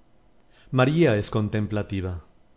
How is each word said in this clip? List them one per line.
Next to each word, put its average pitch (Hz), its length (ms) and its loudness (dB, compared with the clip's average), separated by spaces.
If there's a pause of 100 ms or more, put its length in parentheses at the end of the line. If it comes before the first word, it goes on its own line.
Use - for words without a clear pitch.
(720)
María 135 460 4
es 101 140 -2
contemplativa. 101 960 -4 (320)